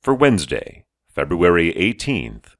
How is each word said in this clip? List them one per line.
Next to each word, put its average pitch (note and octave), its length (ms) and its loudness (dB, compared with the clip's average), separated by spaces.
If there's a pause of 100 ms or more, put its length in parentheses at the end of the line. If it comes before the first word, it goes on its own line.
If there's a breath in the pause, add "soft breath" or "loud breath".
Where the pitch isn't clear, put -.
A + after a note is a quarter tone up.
For C3+ 120 -2
Wednesday, B2 720 -2 (240)
February E2+ 680 2
eighteenth F2 840 -6